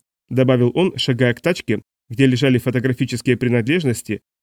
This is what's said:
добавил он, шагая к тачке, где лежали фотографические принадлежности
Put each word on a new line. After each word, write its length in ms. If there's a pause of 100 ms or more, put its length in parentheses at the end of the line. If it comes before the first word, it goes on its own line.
(300)
добавил 440
он, 240
шагая 380
к 60
тачке, 420 (260)
где 160
лежали 320
фотографические 800
принадлежности 840 (220)